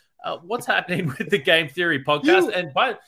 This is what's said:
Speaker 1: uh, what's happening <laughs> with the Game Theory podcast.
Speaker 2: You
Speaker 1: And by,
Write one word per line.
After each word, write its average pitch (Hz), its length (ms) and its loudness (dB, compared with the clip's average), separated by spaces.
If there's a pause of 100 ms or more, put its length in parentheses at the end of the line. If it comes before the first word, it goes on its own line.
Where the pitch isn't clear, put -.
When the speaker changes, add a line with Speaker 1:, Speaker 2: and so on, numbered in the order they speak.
(240)
Speaker 1:
uh, 165 200 -8
what's 226 240 -8
happening 185 400 -2
<laughs> 131 120 -6
with - 120 -8
the 202 80 4
Game 165 280 2
Theory 165 360 -2
podcast. 294 400 4
Speaker 2:
You 247 80 0
Speaker 1:
And 170 220 -4
by, 226 220 0 (120)